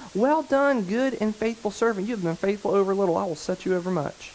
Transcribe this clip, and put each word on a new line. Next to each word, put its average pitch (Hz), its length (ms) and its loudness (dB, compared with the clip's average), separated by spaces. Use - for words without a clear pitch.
'Well 285 280 4
done, 277 400 2
good 233 400 0
and 214 120 0
faithful 220 360 -2
servant. 208 360 0
You 247 80 -4
have 202 80 -4
been 165 140 0
faithful 202 360 -2
over 196 220 4
little. 190 220 2
I 196 80 0
will 175 100 -2
set - 300 -6
you 185 100 2
over 180 160 -2
much. - 440 -4